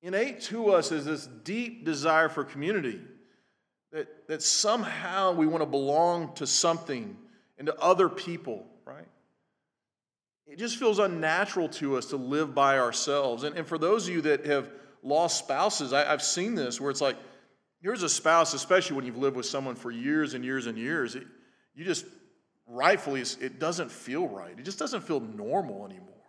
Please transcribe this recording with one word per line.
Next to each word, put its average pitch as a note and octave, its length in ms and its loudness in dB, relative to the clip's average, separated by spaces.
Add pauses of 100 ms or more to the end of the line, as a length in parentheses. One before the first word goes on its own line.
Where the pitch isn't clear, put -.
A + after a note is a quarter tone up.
Innate G#3 400 -2
to A3 280 0
us E3+ 220 6
is D3+ 140 -2
this D3+ 220 -6 (160)
deep A#3 400 -6
desire D#3+ 460 4
for D#3 140 -4
community, C#3+ 580 -4 (880)
that, - 360 -12
that D#3 160 -6
somehow F#3+ 880 0
we D#3+ 140 4
want D#3+ 140 2
to D3+ 80 -2
belong D#3 680 2
to D3 100 -6
something C3 720 0 (400)
and C#3 100 -10
to - 120 -2
other F3+ 280 6
people, C#3 600 -6 (180)
right? C#3 220 -16 (1400)
It D3+ 140 -20
just A3+ 180 -4
feels G#3+ 220 4
unnatural E3+ 680 2
to C#3 280 0
us B2 100 -2
to D3 100 -6
live C#3 360 -2
by C#3 240 6
ourselves. C3 680 0
And, D3+ 140 -4
and D#3+ 80 -6
for E3 120 -6
those F3+ 300 2
of F3+ 60 -4
you E3 80 0
that D3 240 2
have C#3+ 240 0 (320)
lost D#3 380 2
spouses, C#3+ 540 0
I, C#3+ 180 4
I've D3+ 120 0
seen G3 300 0
this B2+ 260 -4
where C#3 120 -2
it's C3+ 100 -2
like, C3+ 160 2 (640)
here's G3 220 -4
a D#3 60 0
spouse, D#3+ 440 4
especially D#3+ 420 2
when C3+ 100 -4
you've A#2+ 120 -8
lived C3+ 180 0
with B2 100 -4
someone C3+ 300 -4
for A#2+ 140 -10
years C3+ 460 -2
and B2 100 -6
years C3 220 -4
and A2+ 100 -6
years, B2 380 -4
it, - 100 -12 (480)
you D3 100 -16
just F3 220 -4 (640)
rightfully, C3+ 540 2
it's, A#2 160 -6
it C3 220 -8
doesn't D#3+ 320 -2
feel D3 360 -6
right. F#2 300 -10
It A#2+ 60 -16
just F#3+ 160 -10
doesn't B3 220 -6
feel D3+ 180 -2
normal A2 680 -6
anymore. F3+ 200 -16 (240)